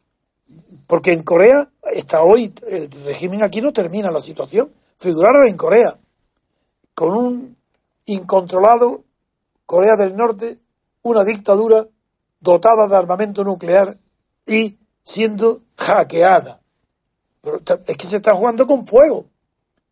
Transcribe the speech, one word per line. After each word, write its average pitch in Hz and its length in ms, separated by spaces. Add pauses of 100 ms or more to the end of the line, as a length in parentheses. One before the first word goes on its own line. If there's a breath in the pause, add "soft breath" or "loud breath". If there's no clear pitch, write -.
(880)
porque 170 260
en 165 100
Corea, 233 480 (260)
hasta 160 260
hoy, 208 300 (160)
el 160 220 (160)
régimen 180 360
aquí 214 200
no 285 100
termina 190 380
la 156 100
situación. 160 500 (280)
Figuraros 208 500
en 190 80
Corea, 175 420 (960)
con 170 220
un 247 400 (480)
incontrolado 190 1000 (600)
Corea 202 320
del 196 180
Norte, 226 440 (440)
una 226 220
dictadura 220 600 (540)
dotada 214 480
de 196 80
armamento 196 460
nuclear 190 540 (500)
y 220 320 (240)
siendo 220 600 (160)
hackeada. 170 840 (800)
Pero - 200
ta-, 175 260
es 151 100
que 180 100
se 185 120
está 208 160
jugando 233 320
con 247 200
fuego. 269 400 (640)